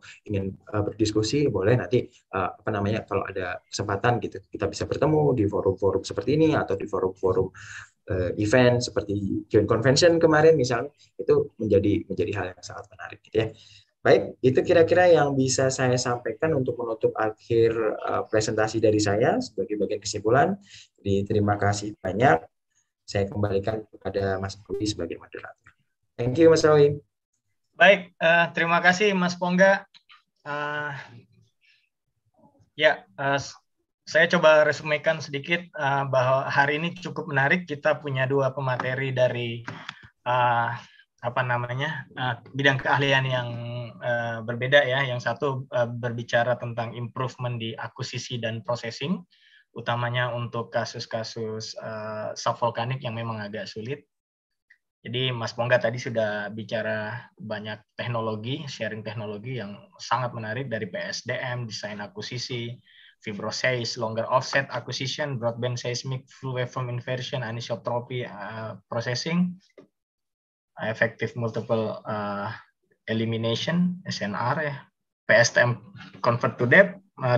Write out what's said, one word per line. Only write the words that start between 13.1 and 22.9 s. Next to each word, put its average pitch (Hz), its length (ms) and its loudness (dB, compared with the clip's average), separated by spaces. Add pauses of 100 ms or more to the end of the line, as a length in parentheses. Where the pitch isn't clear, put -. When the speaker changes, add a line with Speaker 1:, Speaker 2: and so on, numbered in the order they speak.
Speaker 1:
gitu - 160 -8
ya. 127 100 0 (540)
Baik, - 360 4
itu 127 280 4
kira-kira 170 400 6
yang 147 280 6
bisa 131 320 2
saya 131 280 0
sampaikan 127 600 -2
untuk 123 200 -2
menutup 117 400 -2
akhir, 113 560 2 (320)
eh, 101 240 -2
presentasi 110 560 0
dari 107 160 6
saya 113 400 2
sebagai 104 400 -4
bagian 104 240 -2
kesimpulan. 131 560 2 (400)
Jadi, 98 240 0
terima 101 320 2
kasih 101 480 -2
banyak. 110 400 4 (640)